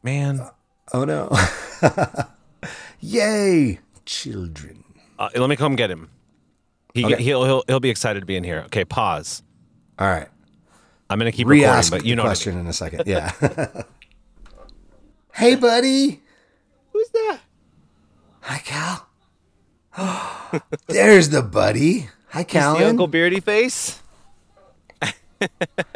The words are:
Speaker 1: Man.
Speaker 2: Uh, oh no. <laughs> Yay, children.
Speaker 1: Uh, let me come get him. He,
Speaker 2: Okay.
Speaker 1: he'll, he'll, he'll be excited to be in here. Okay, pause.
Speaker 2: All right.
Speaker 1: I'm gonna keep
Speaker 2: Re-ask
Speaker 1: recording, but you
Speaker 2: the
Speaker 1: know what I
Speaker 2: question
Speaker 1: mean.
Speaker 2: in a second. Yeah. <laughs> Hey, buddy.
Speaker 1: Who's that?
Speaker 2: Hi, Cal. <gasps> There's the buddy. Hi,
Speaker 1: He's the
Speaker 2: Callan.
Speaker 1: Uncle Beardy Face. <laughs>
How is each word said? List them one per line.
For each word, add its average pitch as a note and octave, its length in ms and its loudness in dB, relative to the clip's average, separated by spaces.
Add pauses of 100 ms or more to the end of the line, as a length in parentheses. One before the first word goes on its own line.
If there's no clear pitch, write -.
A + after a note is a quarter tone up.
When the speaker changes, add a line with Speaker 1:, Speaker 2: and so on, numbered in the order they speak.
Speaker 1:
Man. C#3 340 -2
Speaker 2:
Uh, B2 120 -12 (440)
oh B2+ 100 0
no. D3 320 -2 (460)
<laughs> - 1160 -4
Yay, G3 800 2 (260)
children. E2+ 800 -12 (340)
Speaker 1:
Uh, G2+ 160 -4
let B2+ 160 0
me C#3+ 60 0
come C#3 200 0
get A2 140 0
him. D#2+ 200 -12 (840)
He, A#2+ 100 0
Speaker 2:
Okay. A#2 180 0
Speaker 1:
he'll, B2+ 220 0
he'll, C3 220 2
he'll C3 140 0
be B2+ 100 0
excited G#2 300 -4
to F#2 60 -14
be F#2+ 100 -4
in F2+ 80 -6
here. E2 220 -8
Okay, G2 180 -2
pause. E2+ 580 -6 (560)
Speaker 2:
All F#2+ 80 -2
right. F2 220 -4 (840)
Speaker 1:
I'm G2+ 80 -2
gonna A#2 140 -2
keep A#2+ 160 -2
Speaker 2:
Re-ask B2+ 420 6
Speaker 1:
recording, F2+ 140 -4
but - 40 -2
you A#2 40 0
Speaker 2:
the A#2+ 60 0
Speaker 1:
know A2+ 60 0
what A2 40 2
I - 20 0
Speaker 2:
question F#2+ 240 -4
Speaker 1:
mean. F2 120 -6
Speaker 2:
in E2 40 -6
a - 20 -6
second. D#2+ 340 -8
Yeah. F2 260 -4
<laughs> - 500 -4 (1500)
Hey, A#3+ 200 6
buddy. B3+ 680 2 (720)
Speaker 1:
Who's A4 180 -2
that? G#4+ 280 -2 (1000)
Speaker 2:
Hi, C#3 180 -10
Cal. D#3+ 480 -8 (920)
<gasps> - 920 -8
There's F#3+ 400 8
the C#3+ 140 2
buddy. A#2 680 2 (220)
Hi, D#3 100 -6
Speaker 1:
He's F3 60 -4
the - 60 -14
Speaker 2:
Callan. D#3 320 4
Speaker 1:
Uncle A3+ 220 4
Beardy E3+ 340 2
Face. - 640 -2 (1000)
<laughs> - 20 -4 (920)